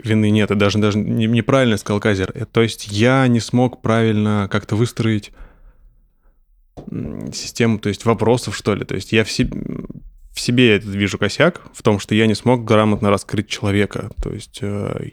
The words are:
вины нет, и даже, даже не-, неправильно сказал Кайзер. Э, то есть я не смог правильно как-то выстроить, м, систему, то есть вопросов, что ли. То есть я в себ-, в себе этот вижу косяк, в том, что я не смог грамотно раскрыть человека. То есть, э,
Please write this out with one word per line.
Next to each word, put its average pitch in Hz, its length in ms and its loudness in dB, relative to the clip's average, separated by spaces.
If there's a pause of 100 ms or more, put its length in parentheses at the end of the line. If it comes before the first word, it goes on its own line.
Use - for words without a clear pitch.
вины 110 280 2
нет, 104 200 2
и 101 40 0
даже, 101 240 2
даже 104 200 2
не-, 117 280 -2
неправильно 117 500 2
сказал 101 240 -2
Кайзер. 98 340 0
Э, - 120 -8
то - 160 0
есть 107 280 -4
я 123 380 2
не 120 120 2
смог 123 420 0
правильно 107 680 2
как-то - 240 -2
выстроить, 110 580 -2 (1600)
м, 58 420 -8
систему, - 460 0
то 104 100 -4
есть 98 160 -4
вопросов, 113 520 2
что - 180 0
ли. 98 100 -4
То - 100 -6
есть - 180 -8
я 110 120 4
в - 60 -6
себ-, 120 220 -2 (800)
в - 80 -10
себе 120 360 4
этот 104 140 -4
вижу 98 280 0
косяк, 139 440 0 (100)
в - 100 -20
том, 104 160 4
что - 160 -4
я 110 120 4
не 107 80 2
смог 120 300 0
грамотно 107 460 2
раскрыть 101 380 -2
человека. 101 640 -2 (120)
То - 80 -4
есть, - 320 -12
э, 101 500 -6